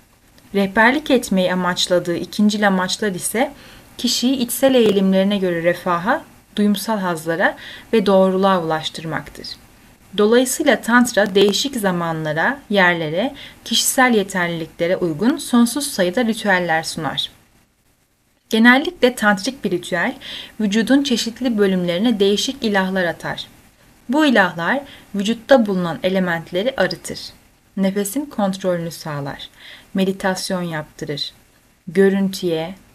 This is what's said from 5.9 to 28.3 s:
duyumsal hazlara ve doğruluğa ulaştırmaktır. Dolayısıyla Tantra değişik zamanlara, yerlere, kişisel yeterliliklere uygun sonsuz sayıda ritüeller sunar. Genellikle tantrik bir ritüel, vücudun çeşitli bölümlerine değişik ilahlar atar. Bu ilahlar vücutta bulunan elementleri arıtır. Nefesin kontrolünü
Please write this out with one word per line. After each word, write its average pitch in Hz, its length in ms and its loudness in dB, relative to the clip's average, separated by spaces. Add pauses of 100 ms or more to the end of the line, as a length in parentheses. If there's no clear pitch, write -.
duyumsal 208 440 0
hazlara 175 580 -2 (360)
ve 220 120 2
doğruluğa 190 560 4
ulaştırmaktır. 156 880 -6 (680)
Dolayısıyla 240 640 2
Tantra 226 540 2
değişik 202 400 2
zamanlara, 170 840 -2 (100)
yerlere, 175 640 0 (320)
kişisel 247 480 2
yeterliliklere 175 840 -2
uygun 185 400 0
sonsuz 240 500 0
sayıda 185 380 0
ritüeller 180 580 0
sunar. - 480 -6 (1160)
Genellikle 247 680 4
tantrik 202 480 0
bir 202 80 -4
ritüel, 180 440 -4 (440)
vücudun 226 440 2
çeşitli 233 540 -2
bölümlerine 190 600 2
değişik 202 440 0
ilahlar 190 420 0
atar. 160 420 -6 (600)
Bu 302 160 2
ilahlar 190 540 2 (360)
vücutta 226 500 2
bulunan 180 380 -2
elementleri 185 760 -2
arıtır. - 420 -4 (580)
Nefesin 196 480 -2
kontrolünü 185 640 -4